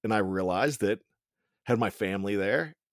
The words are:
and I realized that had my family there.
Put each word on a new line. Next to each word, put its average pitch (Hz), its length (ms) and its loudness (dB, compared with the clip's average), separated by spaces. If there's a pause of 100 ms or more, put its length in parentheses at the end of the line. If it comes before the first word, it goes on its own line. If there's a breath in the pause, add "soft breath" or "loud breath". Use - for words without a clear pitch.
and 110 100 -2
I 107 60 2
realized 95 600 0
that 104 200 2 (640)
had 120 160 2
my 113 100 2
family 98 480 -2
there. 135 360 0 (180)